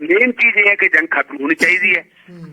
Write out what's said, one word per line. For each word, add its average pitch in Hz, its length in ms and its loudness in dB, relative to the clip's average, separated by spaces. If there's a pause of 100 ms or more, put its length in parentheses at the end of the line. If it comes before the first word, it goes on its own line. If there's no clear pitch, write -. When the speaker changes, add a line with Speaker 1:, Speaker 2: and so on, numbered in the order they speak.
Speaker 1:
ਮੇਨ 202 300 2
ਚੀਜ਼ 233 260 0
ਇਹ 202 120 4
ਹੈ 202 60 2
ਕਿ 190 120 0
ਜੰਗ 160 200 0
ਖਤਮ 143 340 -4
ਹੋਣੀ 151 140 0
ਚਾਹੀਦੀ 180 400 0
ਹੈ। 165 100 -6 (240)
Speaker 2:
ਹੂੰ। 175 240 -20